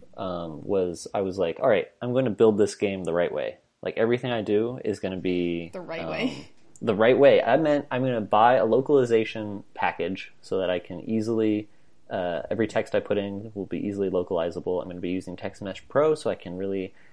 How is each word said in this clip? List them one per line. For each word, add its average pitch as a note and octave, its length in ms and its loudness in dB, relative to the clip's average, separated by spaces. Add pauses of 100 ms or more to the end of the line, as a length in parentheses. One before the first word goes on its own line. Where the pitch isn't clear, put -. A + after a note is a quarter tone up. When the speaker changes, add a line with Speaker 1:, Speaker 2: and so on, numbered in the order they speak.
(160)
Speaker 1:
um, E2+ 480 -8
was F2+ 480 -2
I G#2+ 80 -2
was F#2+ 180 -2
like, F#2 220 0
"All C3+ 80 2
right, F#2+ 180 2 (140)
I'm B2 140 -4
gonna B2+ 160 2
build G#2+ 260 6
this G2+ 180 2
game G2 300 -2
the E2+ 80 -4
right E2+ 180 2
way. C2+ 280 -6 (240)
Like, - 160 -6
everything B2 340 0
I A2+ 80 -2
do A2 440 0
is G2+ 160 -4
gonna F#2 180 -4
be, E2+ 560 -2
Speaker 2:
The F#3 80 -10
right E2 220 -10
Speaker 1:
um, D#2+ 60 -6
Speaker 2:
way. - 380 -6 (320)
Speaker 1:
the A2+ 140 0
right A2 240 6
way." B2+ 240 8
I B2+ 160 4
meant D3 320 2
I'm B2+ 120 -2
gonna A#2+ 200 0
buy A2 320 6
a G#2+ 100 4
localization A2+ 1000 2 (100)
package F2+ 640 -4
so - 180 -6
that F2+ 120 -2
I F2+ 80 0
can F2 220 -10
easily, A2 680 -2 (400)
uh, F2 420 -4
every G#2+ 160 0
text - 280 -4
I G#2 60 2
put G2+ 180 -2
in G2+ 360 -8
will G2 120 -8
be - 200 -6
easily G2+ 220 -2
localizable. F2 720 -2
I'm F2+ 80 -10
gonna F2 120 -12
be F2+ 100 -6
using F2+ 260 -6
Text - 240 -12
Mesh G2 280 -10
Pro D#3 260 2
so A#2 160 -4
I F#2 60 -4
can F2 200 -12
really, F#2+ 380 -6 (180)